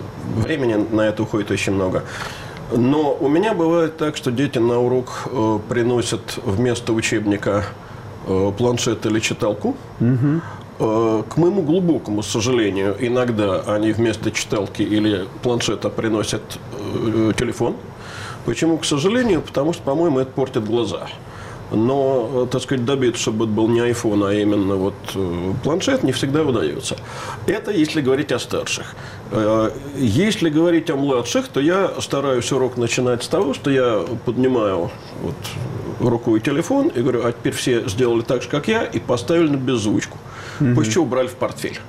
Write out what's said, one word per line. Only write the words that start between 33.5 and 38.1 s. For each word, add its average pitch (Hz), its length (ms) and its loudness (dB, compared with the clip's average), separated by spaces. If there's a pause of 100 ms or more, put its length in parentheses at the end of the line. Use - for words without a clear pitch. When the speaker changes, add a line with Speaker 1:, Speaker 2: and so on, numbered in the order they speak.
Speaker 1:
что - 160 -2
я 123 320 4 (240)
поднимаю 113 640 2 (320)
вот - 120 -4 (760)
рукой - 300 4
телефон 208 480 2
и 123 120 0
говорю: 120 240 2
«А 120 80 2
теперь 135 220 -4
все 117 340 0
сделали 117 340 2